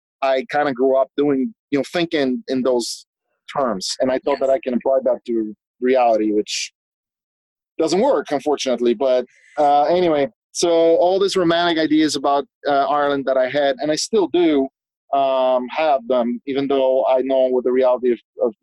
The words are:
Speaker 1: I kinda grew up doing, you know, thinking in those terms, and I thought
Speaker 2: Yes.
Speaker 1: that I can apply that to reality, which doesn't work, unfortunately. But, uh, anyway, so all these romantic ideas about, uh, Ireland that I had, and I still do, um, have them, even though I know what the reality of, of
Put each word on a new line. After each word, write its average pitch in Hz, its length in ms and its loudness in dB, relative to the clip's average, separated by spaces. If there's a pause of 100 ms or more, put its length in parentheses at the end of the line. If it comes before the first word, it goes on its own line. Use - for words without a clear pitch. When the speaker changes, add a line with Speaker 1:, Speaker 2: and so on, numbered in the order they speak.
(240)
Speaker 1:
I 135 280 0
kinda 147 220 0
grew 131 240 2
up 135 180 0
doing, 135 380 0 (160)
you 143 80 -2
know, 131 60 -2 (100)
thinking 147 540 -2
in 131 160 -2
those 123 420 -2 (500)
terms, 117 440 -4
and 131 120 0
I 131 80 -2
thought 139 200 -2
Speaker 2:
Yes. 135 80 -2
Speaker 1:
that - 20 0
I 135 140 2
can 127 100 -4
apply 135 300 0
that 123 240 0
to 113 260 -4 (260)
reality, 120 520 2
which - 420 -4 (1040)
doesn't 160 240 0
work, 226 300 0
unfortunately. 123 640 -2
But, 127 300 0 (340)
uh, 147 240 4
anyway, 156 440 2 (240)
so - 180 -2 (280)
all 185 220 2
these 190 160 0
romantic 170 420 0
ideas 156 380 0
about, 139 300 0 (220)
uh, 139 200 2
Ireland 143 380 0
that 135 120 0
I 127 100 2
had, 139 320 0
and 151 120 -4
I 156 40 0
still 196 320 -2
do, 156 400 2 (460)
um, 131 560 0
have 139 380 0
them, 120 400 -2
even 139 200 -4
though 131 380 2
I 131 160 2
know 131 240 2
what 127 180 0
the 127 80 0
reality 127 400 2
of, 113 80 -2 (220)
of 113 220 0